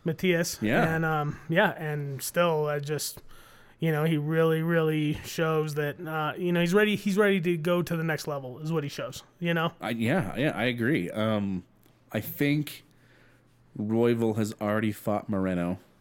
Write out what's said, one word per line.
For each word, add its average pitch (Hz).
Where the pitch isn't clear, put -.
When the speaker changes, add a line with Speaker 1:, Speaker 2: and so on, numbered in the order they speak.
Speaker 1:
Matias. 170
Speaker 2:
Yeah. 160
Speaker 1:
And, 165
um, 151
yeah, 175
and 147
still, 160
uh, 147
just, 143
you 160
know, 151
he 165
really, 160
really 156
shows 156
that, 147
uh, 156
you 175
know, 175
he's 170
ready. 208
He's 202
ready 202
to 175
go 175
to 170
the 160
next 156
level, 131
is 156
what 160
he 143
shows. -
You 170
know. 165
Speaker 2:
I, 104
yeah, 117
yeah, 143
I 110
agree. 120
Um, 104
I 110
think 143
Royval 113
has 110
already 107
fought 104
Moreno 92